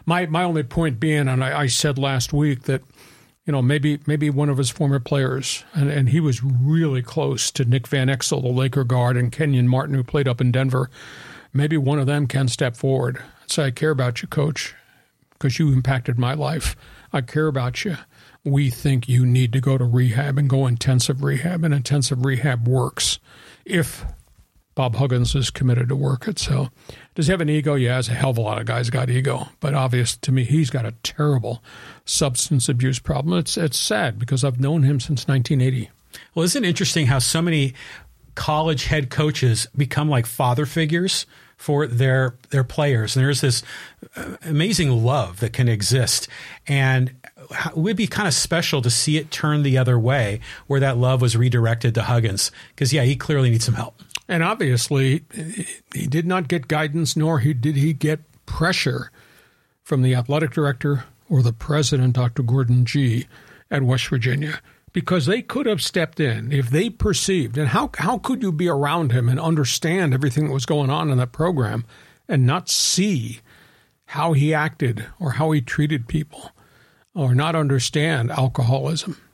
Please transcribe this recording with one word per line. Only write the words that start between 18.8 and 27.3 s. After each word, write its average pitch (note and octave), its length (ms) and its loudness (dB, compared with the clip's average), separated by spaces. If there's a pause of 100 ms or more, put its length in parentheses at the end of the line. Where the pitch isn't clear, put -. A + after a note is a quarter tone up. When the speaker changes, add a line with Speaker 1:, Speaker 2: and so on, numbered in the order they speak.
Speaker 1:
you B2 180 4
need B2 280 4
to C3+ 80 2
go C3 160 2
to B2 80 0
rehab B2+ 520 2
and C#3+ 120 2
go C3+ 180 2
intensive B2+ 560 0
rehab, D#3 400 -2
and D#3 100 2
intensive C3+ 520 0
rehab B2+ 420 0
works B2+ 520 0 (440)
if - 420 -2 (720)
Bob B2 220 0
Huggins B2 380 2
is B2+ 140 0
committed B2 380 0
to C3+ 80 0
work C3+ 320 -2
it." D#3 100 -4
So, C3 320 -2 (460)
does D3+ 120 0
he F3+ 40 2